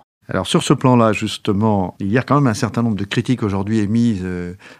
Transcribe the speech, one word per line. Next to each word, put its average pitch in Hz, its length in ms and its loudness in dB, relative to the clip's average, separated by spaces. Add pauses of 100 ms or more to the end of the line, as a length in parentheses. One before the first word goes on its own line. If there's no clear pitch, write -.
(320)
Alors 92 140 -2
sur 160 160 0
ce - 100 2
plan-là, 120 400 4
justement, 104 840 -2
il 98 80 -6
y 104 100 0
a 127 60 0
quand 131 140 0
même 143 100 4
un 120 80 2
certain 117 300 -2
nombre 113 100 -2
de 95 80 -4
critiques 120 400 -2
aujourd'hui 101 380 -2
émises, 110 420 0
euh, 90 300 -6 (280)